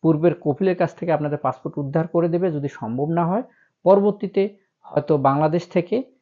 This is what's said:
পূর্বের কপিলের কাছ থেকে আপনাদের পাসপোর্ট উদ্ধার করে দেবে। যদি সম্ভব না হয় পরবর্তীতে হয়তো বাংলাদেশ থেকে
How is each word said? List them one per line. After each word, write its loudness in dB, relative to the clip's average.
পূর্বের 2
কপিলের 0
কাছ -2
থেকে -4
আপনাদের -2
পাসপোর্ট -6
উদ্ধার -2
করে 0
দেবে। 0
যদি -6
সম্ভব -6
না 0
হয় -2
পরবর্তীতে 2
হয়তো -2
বাংলাদেশ 0
থেকে -2